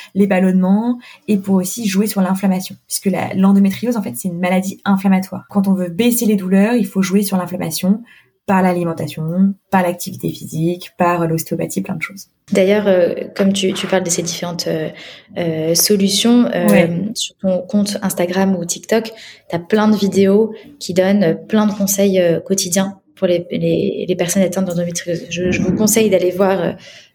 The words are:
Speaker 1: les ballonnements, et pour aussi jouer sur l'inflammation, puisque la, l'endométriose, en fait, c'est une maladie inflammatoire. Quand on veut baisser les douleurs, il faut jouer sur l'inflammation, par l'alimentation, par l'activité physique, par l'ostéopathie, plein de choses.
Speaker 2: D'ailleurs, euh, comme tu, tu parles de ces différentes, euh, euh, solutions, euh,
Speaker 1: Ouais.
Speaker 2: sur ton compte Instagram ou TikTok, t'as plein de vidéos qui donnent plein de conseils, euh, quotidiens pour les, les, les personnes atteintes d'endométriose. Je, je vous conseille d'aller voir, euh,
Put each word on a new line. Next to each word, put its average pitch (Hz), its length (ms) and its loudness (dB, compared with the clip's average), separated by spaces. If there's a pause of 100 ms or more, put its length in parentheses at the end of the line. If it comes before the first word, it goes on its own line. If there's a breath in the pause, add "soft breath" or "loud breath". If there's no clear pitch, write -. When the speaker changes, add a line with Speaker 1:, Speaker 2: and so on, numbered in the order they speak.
(140 loud breath)
Speaker 1:
les 196 140 2
ballonnements, 190 720 2 (280 loud breath)
et 208 120 0
pour 196 160 0
aussi 196 320 -2
jouer 190 180 0
sur 202 160 -2
l'inflammation, 190 540 -2 (100)
puisque - 220 -6
la, - 260 -2
l'endométriose, 196 640 2
en 196 60 -4
fait, 240 120 -8
c'est - 120 -6
une 170 120 -6
maladie 277 460 0
inflammatoire. 190 640 0
Quand 196 180 0
on 190 60 4
veut 180 160 -2
baisser 233 380 0
les 214 80 2
douleurs, 190 400 2
il 202 100 2
faut 190 160 -2
jouer 185 220 2
sur 190 120 -2
l'inflammation, 180 680 -2 (440 loud breath)
par 190 160 2
l'alimentation, 170 880 0 (160)
par 185 140 2
l'activité 175 460 -6
physique, 170 680 -6
par 175 300 0
l'ostéopathie, 165 540 -4
plein 185 140 -6
de 156 60 -10
choses. - 260 -14 (240)
Speaker 2:
D'ailleurs, 202 360 2
euh, 180 260 4 (220)
comme 196 180 2
tu, 190 180 -2
tu - 160 -6
parles 185 160 0
de 175 60 -4
ces 170 140 -2
différentes, 170 440 -8
euh, 160 220 -4 (480 loud breath)
euh, 165 380 -2
solutions, 208 720 4
euh, 180 200 0
Speaker 1:
Ouais. 185 460 2
Speaker 2:
sur - 240 -10
ton 185 240 -2
compte 202 400 -2
Instagram 190 540 0
ou 170 100 -4
TikTok, - 480 -2 (340 loud breath)
t'as 170 120 -4
plein 214 280 0
de 214 80 4
vidéos 196 580 2 (260 loud breath)
qui - 140 -8
donnent 185 440 2 (100)
plein 214 200 2
de 196 40 0
conseils, 196 480 2
euh, 170 200 2
quotidiens 190 600 -2 (160)
pour 190 120 -2
les, 175 240 0
les, 165 560 -2
les 175 80 -2
personnes 185 260 0
atteintes 185 240 0
d'endométriose. 175 640 -4
Je, 180 220 -2
je - 100 -2
vous 175 120 0
conseille 214 360 2
d'aller 180 220 2
voir, 190 280 2
euh, 170 120 -2 (440 loud breath)